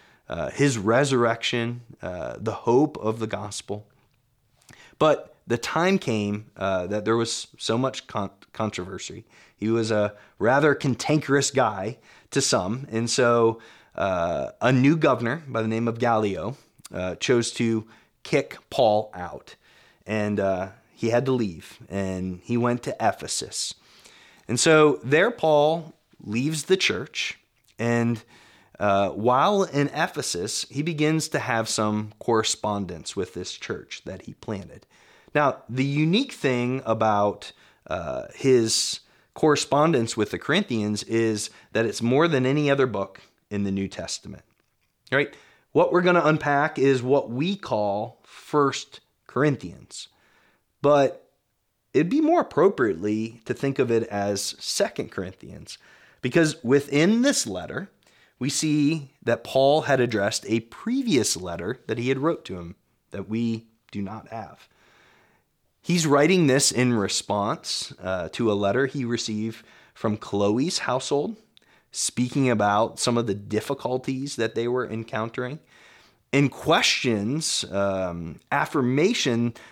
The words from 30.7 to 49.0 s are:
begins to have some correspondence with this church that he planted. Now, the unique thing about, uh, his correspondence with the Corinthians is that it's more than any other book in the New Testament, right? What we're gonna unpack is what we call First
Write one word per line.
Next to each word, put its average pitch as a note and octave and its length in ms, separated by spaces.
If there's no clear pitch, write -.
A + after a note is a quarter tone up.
begins D#3 480
to D3 100
have A2+ 300
some G#2+ 500
correspondence G#2 960
with F#2+ 180
this F2+ 200
church - 520
that F#2+ 180
he - 100
planted. - 520
Now, D3 240
the B2+ 160
unique D#3 460
thing B2+ 540
about, G#2 640
uh, D2+ 460
his A#2+ 680
correspondence D3 840
with G#2 140
the F2+ 80
Corinthians A2 640
is A2+ 480
that A2+ 120
it's G#2 160
more C3 260
than C3+ 180
any C#3+ 260
other C3+ 160
book G2+ 340
in G#2 120
the G2 80
New G2 160
Testament, - 560
right? C#3 220
What E3 180
we're F3+ 100
gonna F3 220
unpack D3 560
is C3 240
what C3 260
we D3+ 260
call G#2+ 680
First - 760